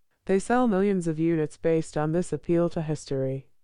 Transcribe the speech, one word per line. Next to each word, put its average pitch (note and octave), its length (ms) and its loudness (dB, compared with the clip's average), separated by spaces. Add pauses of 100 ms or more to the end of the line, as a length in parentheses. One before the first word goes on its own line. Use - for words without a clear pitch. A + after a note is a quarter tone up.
(260)
They F#3+ 140 2
sell B3 280 2
millions F#3+ 400 2
of D#3 120 -2
units D#3+ 360 0
based D#3+ 420 0
on D#3 160 0
this F3 200 -2
appeal E3+ 380 0
to E3+ 100 -4
history. C3+ 640 -4 (180)